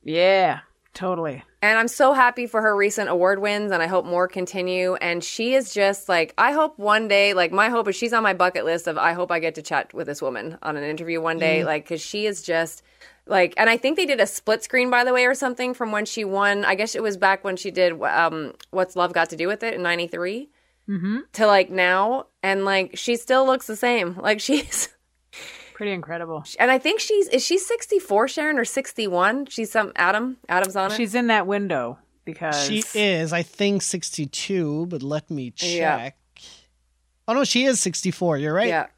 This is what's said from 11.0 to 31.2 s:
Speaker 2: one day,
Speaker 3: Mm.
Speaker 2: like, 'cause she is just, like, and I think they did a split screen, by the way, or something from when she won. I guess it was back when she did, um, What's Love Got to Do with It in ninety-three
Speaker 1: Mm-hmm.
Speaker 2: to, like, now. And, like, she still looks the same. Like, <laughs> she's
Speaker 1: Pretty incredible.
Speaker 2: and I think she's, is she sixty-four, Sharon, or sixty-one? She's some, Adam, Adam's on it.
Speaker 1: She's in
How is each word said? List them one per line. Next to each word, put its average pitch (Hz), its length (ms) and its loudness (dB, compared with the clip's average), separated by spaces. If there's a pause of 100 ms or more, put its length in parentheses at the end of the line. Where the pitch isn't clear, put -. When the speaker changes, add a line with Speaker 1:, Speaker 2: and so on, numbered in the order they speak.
Speaker 2:
one 165 180 -2
day, 160 220 2
Speaker 3:
Mm. 170 40 -2
Speaker 2:
like, 151 220 -4
'cause 160 140 -6
she 208 240 -6
is 202 180 -4
just, 165 400 -4 (420)
like, 180 300 2
and 220 140 6
I 233 80 4
think 269 180 0
they 370 100 2
did 277 140 0
a 208 80 4
split 220 340 -2
screen, 247 280 0
by 247 160 4
the 254 80 2
way, 247 120 4
or 254 80 4
something 254 400 -4
from 226 200 -4
when 208 120 -2
she 214 200 -6
won. 202 400 2
I 196 100 4
guess 214 200 -4
it - 60 -4
was 208 140 -2
back 190 300 2
when 185 100 -4
she 180 160 -8
did, 170 320 2
um, 156 500 0 (180)
What's 185 260 -2
Love 180 160 0
Got 170 160 0
to 160 80 -12
Do 170 100 -2
with 208 160 -4
It 226 100 -4
in 180 100 -6
ninety-three 175 680 -4 (400)
Speaker 1:
Mm-hmm. 202 300 -4 (120)
Speaker 2:
to, 214 160 2
like, 196 220 6
now. 190 560 2 (180)
And, 196 220 0
like, 190 320 0
she 240 180 -2
still 262 300 2
looks 262 220 0
the 220 100 -8
same. 208 400 0
Like, 208 240 0
<laughs> - 60 -6
she's - 420 -2 (840)
Speaker 1:
Pretty 208 200 -6
incredible. 165 500 -8 (160)
Speaker 2:
and 240 100 6
I 262 80 4
think 339 220 0
she's, 403 300 2
is 254 140 2
she 359 140 2
sixty-four, 381 680 0
Sharon, 302 320 0
or 233 60 0
sixty-one? 220 840 0
She's 220 240 -8
some, 214 240 0
Adam, 220 420 0 (100)
Adam's 185 280 0
on 196 160 0
it. 214 40 -4
Speaker 1:
She's 220 200 -2
in 240 120 0